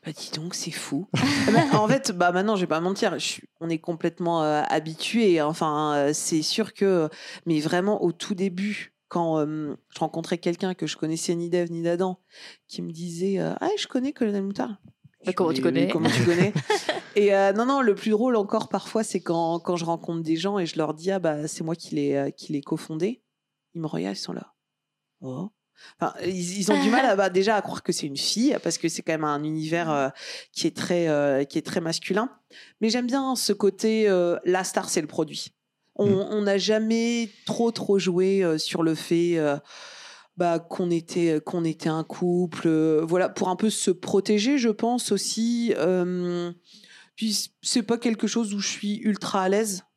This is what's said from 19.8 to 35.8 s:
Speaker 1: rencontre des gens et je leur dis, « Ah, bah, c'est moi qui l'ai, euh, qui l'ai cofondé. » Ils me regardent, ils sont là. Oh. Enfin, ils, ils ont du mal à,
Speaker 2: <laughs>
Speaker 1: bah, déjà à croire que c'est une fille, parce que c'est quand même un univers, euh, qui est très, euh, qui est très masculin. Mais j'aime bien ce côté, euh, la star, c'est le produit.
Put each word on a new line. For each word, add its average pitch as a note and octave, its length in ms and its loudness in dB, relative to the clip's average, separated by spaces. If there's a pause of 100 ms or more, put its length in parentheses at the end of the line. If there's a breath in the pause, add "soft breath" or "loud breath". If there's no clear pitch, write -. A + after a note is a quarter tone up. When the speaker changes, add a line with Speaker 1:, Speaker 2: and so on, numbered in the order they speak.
Speaker 1:
rencontre E3 380 -4
des D#3+ 140 0
gens G3 200 -2
et F3+ 80 0
je D#3 120 -8
leur D#3 180 -2
dis, « E3+ 160 -4
Ah, F#3+ 80 0
bah, D#3 280 -2
c'est - 160 -8
moi D#3+ 120 -2
qui - 180 -12
l'ai, C#3+ 220 0
euh, C#3 160 0
qui - 200 -12
l'ai C#3+ 100 -4
cofondé. » D#3+ 600 -4 (540)
Ils E3+ 60 -8
me D#3 60 -4
regardent, F#3+ 300 -4
ils - 20 -12
sont - 140 -10
là. - 200 -12 (680)
Oh. C3 280 -8 (500 loud breath)
Enfin, - 140 -2 (100)
ils, F3+ 360 -4
ils F#3+ 120 2
ont D4 120 6
du A3 80 4
mal B3+ 160 4
à, G#3 80 4
Speaker 2:
<laughs> - 20 0
Speaker 1:
bah, F#3+ 140 4
déjà G3 240 4
à G3 80 2
croire - 180 -8
que - 100 -4
c'est - 140 -4
une C#3 120 -6
fille, A#3 460 0
parce E3 140 -2
que E3+ 100 -2
c'est E3 140 -4
quand E3 120 -2
même D#3 100 -2
un D3 200 -2
univers, D#3 460 -2
euh, C#3 200 2 (440 loud breath)
qui - 140 -2
est D3+ 100 -2
très, F3 320 0
euh, C#3+ 340 4
qui C#3+ 140 -4
est D3+ 80 -4
très - 160 -2
masculin. F#3 480 -2 (520 loud breath)
Mais A3 80 2
j'aime B3 180 0
bien C4 280 0
ce - 160 -2
côté, G#3 560 2
euh, F3 380 4
la F#3 180 4
star, D#3+ 260 -2
c'est F3 120 0
le D3+ 60 -4
produit. D3+ 400 -4 (480)